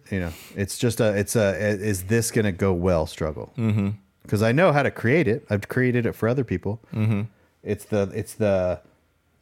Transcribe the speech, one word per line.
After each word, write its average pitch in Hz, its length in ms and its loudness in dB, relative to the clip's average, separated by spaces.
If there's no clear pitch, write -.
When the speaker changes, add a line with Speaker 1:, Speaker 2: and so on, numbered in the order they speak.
Speaker 1:
You 95 100 -2
know, 85 120 -4
it's 98 220 -4
just 120 240 0
a, 107 160 2
it's 104 200 0
a, 98 220 2
"Is 104 460 -2
this 113 260 0
gonna 104 220 2
go 95 220 2
well?" 87 320 2
struggle. 78 500 -8
Speaker 2:
Mm-hmm. 107 340 0
Speaker 1:
'Cause 104 160 0
I 113 100 4
know 160 200 4
how 143 100 4
to 120 80 0
create 120 360 2
it. 110 220 -2
I've 101 220 -2
created 123 340 0
it 98 80 -2
for - 160 -2
other 131 160 0
people. 98 380 -4
Speaker 2:
Mm-hmm. 107 280 0
Speaker 1:
It's - 240 -6
the, 101 280 0
it's 107 200 -8
the, 92 480 0